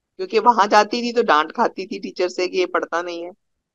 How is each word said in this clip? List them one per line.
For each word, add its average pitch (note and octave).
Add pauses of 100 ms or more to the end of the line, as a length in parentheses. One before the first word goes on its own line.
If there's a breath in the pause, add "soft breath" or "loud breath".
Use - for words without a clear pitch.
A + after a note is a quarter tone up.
(160)
क्योंकि F#3+
वहां A#3
जाती G#3
थी A#3+
तो A#3
डांट D#3
खाती F#3+
थी G3
teacher F#3
से F3+
कि F#3
ये F3+
पढ़ता E3+
नहीं F3
है। F3 (440)